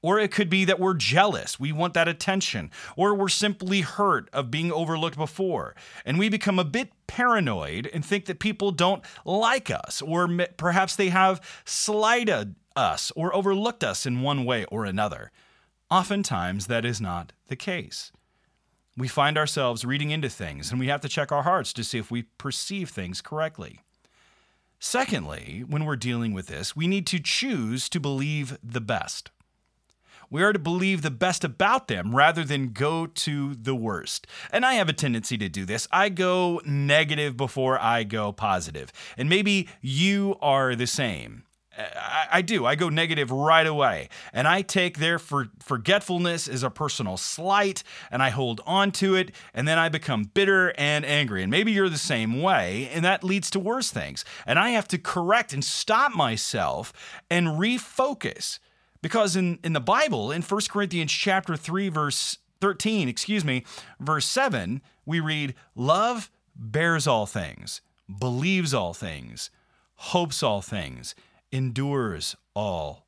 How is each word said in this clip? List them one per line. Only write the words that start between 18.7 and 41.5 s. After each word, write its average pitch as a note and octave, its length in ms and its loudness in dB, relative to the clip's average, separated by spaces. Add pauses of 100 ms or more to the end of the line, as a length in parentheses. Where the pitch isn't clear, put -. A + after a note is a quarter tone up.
We B2+ 120 -4
find D3+ 320 2
ourselves C3 440 0
reading C#3+ 280 -2
into D3+ 180 -2
things, D2 400 -8
and B2 100 -2
we B2+ 80 0
have C#3+ 140 0
to C#3 80 -6
check C#3+ 220 -2
our C#3+ 120 0
hearts F3 300 0
to A#2 100 -4
see A#2 140 -4
if G#2+ 140 -6
we A#2+ 120 -4 (140)
perceive F3+ 540 -6
things F#2 300 -8
correctly. D3+ 580 -6 (1000)
Secondly, G2 880 -4
when D3+ 160 -2
we're D3+ 120 -2
dealing A#2 360 -2
with F#2 140 -4
this, - 300 -8
we D#3+ 100 -2
need F#3+ 220 0
to F3+ 120 -2
choose B2+ 680 -2
to F3 100 -4
believe C#3 640 -4
the A#2 180 -6
best. - 500 -6 (960)
We D3 140 -2
are G#3 120 4
to G3+ 60 0
believe F3 440 0
the D#3 80 0
best F3 320 0
about G3 440 2
them G#2 280 -2
rather D#3+ 280 8
than C3+ 300 -2
go D#3 320 0
to C#3+ 480 -2
the B2+ 220 -4
worst. A2 500 -4 (260)
And A#3 140 2
I C4 80 4
have G3 160 2
a D3+ 40 0
tendency A#2+ 440 -2
to G#2 100 -2
do F#2+ 180 -6
this. G#2+ 260 -4
I F#3+ 180 4
go F3+ 560 2
negative C#3+ 720 2
before C3 420 0
I A2+ 240 2
go G#2 280 -2
positive. E2 600 -2 (260)
And C3 120 0
maybe G3 400 2 (120)
you G3 600 0
are C3+ 320 4
the A#2+ 140 -2
same. C#2 560 -4 (340)